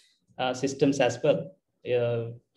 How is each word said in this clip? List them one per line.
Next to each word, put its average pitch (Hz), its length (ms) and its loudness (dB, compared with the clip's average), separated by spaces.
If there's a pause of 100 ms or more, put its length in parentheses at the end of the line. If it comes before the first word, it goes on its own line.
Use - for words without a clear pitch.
(380)
uh, 127 160 -2
systems 135 460 0
as 120 240 2
well. 156 280 2 (360)
Uh, 120 440 -2 (260)